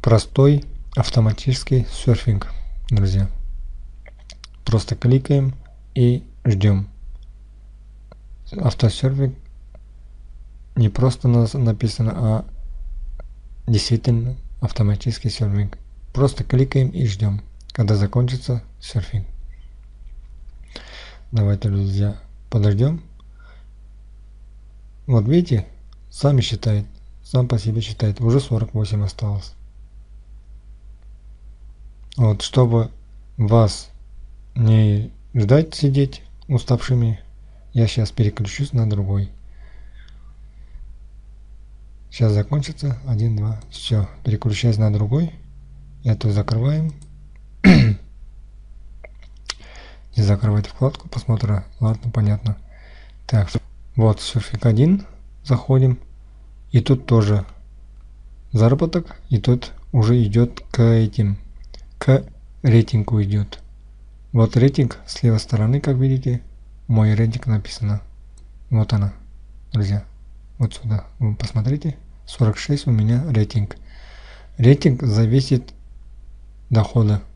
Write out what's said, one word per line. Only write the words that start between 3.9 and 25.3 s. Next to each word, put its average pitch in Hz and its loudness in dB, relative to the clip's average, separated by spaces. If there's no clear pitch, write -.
Просто 110 0
кликаем 135 2
и 120 2
ждем. 101 2
Автосерфинг 135 0
не 113 4
просто 123 0
нас 117 2
написано, 113 0
а 110 0
действительно 117 0
автоматический 107 -2
серфинг. 101 -4
Просто 135 0
кликаем 131 2
и 131 -2
ждем, 101 -2
когда 107 2
закончится 123 -2
серфинг. - -6
Давайте, 104 0
друзья, 98 0
подождем. 113 2
Вот 110 2
видите, 147 2